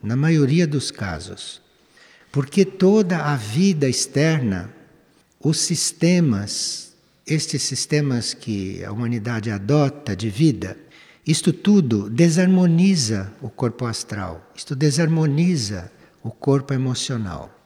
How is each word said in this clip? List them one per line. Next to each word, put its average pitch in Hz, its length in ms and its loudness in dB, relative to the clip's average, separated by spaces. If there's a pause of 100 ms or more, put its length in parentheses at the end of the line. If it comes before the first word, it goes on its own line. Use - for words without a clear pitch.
na 107 140 -4
maioria 156 520 2
dos 147 240 -4
casos, 92 680 -10 (680)
porque 143 340 2
toda 190 600 2
a 147 100 0
vida 143 520 0
externa, 127 840 -2 (680)
os 151 200 -2
sistemas, - 1300 0 (320)
estes 151 360 -4
sistemas 135 720 -2
que 95 500 -6
a 104 80 -10
humanidade 117 580 -4
adota 110 680 0
de 104 140 -4
vida, 101 480 0 (480)
isto 160 280 0
tudo 117 560 2
desarmoniza 170 1200 4 (100)
o 123 80 -10
corpo - 360 -4
astral, 92 680 -10
isto - 220 -10
desarmoniza 147 1120 2 (320)
o 113 80 -8
corpo 139 440 0
emocional. 117 760 -4 (160)